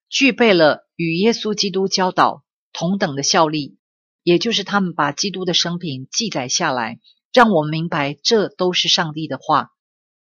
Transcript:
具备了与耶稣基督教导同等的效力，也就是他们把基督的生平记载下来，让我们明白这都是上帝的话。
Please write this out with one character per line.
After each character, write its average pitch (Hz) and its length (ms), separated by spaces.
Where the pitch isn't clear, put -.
具 269 240
备 226 200
了 156 440
与 165 180
耶 208 180
稣 214 220
基 208 160
督 190 160
教 185 240
导 143 320
同 185 260
等 165 160
的 139 80
效 165 240
力， 151 320
也 170 160
就 233 100
是 190 140
他 202 160
们 180 120
把 147 200
基 196 180
督 185 140
的 180 100
生 175 240
平 131 320
记 226 180
载 131 200
下 160 240
来， 117 260
让 226 200
我 156 100
们 151 80
明 160 180
白 147 360
这 208 240
都 180 240
是 175 160
上 160 240
帝 156 160
的 135 100
话。 135 320